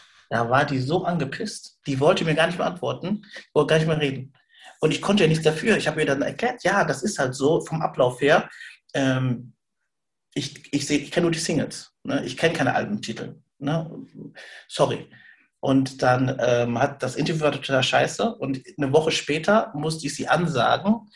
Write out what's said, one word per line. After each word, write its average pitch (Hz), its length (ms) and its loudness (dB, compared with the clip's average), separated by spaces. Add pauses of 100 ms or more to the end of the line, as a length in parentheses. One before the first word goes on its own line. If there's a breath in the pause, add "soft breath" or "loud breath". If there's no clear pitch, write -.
(320 loud breath)
Da 117 160 0
war 131 160 4
die 143 160 -2
so 156 260 0
angepisst. - 840 -6
Die 135 120 0
wollte 185 240 4
mir 160 120 0
gar 160 100 4
nicht 175 140 -2
mehr - 80 0
antworten, 131 560 -4 (300 loud breath)
wollte 143 160 4
gar 156 80 6
nicht 160 100 2
mehr 160 120 0
reden. 131 340 -4 (460 loud breath)
Und 156 120 2
ich - 100 -4
konnte 202 220 4
ja 160 40 6
nichts 160 160 2
dafür. 160 320 2
Ich 151 120 -2
habe 156 120 -2
ihr 151 60 0
dann 139 160 0
erklärt, - 420 -4
„Ja, 190 200 2
das 139 180 -2
ist 120 160 -4
halt 131 160 0
so 143 280 2
vom 160 200 -4
Ablauf 135 400 0
her.“ 156 260 4 (460 loud breath)
Ähm, 131 600 0 (800)
ich, - 400 -8
ich 143 120 -2
seh, 147 120 0
ich 135 140 -8
kenn 175 120 0
nur 170 80 2
die 160 80 -2
Singles, - 540 -4 (100)
ne? 131 220 -2
Ich 123 120 -8
kenn 165 160 2
keine 131 220 0
Albentitel, 107 680 -6 (160)
ne? 160 320 -4 (800 loud breath)
Sorry. - 420 -2 (520 loud breath)
Und 135 400 0
dann, 127 380 2
ähm, 120 400 2
hat 139 240 -2
das 127 120 -4
Interview 156 260 -2
war 151 100 2
total 135 320 0
scheiße 147 520 0
und 135 260 -4 (160)
eine 139 160 0
Woche 156 180 4
später - 640 0
musste 151 320 -4
ich - 80 -6
sie - 120 -6
ansagen, 151 880 2